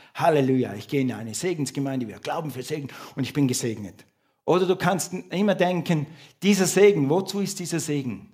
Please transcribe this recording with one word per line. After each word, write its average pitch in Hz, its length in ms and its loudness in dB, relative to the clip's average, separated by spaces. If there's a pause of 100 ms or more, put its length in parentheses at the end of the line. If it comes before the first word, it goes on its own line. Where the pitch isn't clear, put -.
(140)
Halleluja, 131 600 2
ich 107 140 -12
gehe 143 120 0
in 127 120 0
eine 110 220 -8
Segensgemeinde, 139 720 -4
wir 98 140 -12
glauben 151 300 -6
für 123 120 -10
Segen 143 260 -8 (280)
und 139 80 -2
ich 117 80 -6
bin 143 160 2
gesegnet.“ 110 560 -4 (400)
Oder 180 220 4
du 180 100 2
kannst 180 360 0 (180)
immer 196 240 2
denken, 175 520 0 (360)
„Dieser 190 240 4
Segen, 175 440 6
wozu 190 300 -2
ist 196 180 -4
dieser 170 220 -4
Segen? 123 540 -6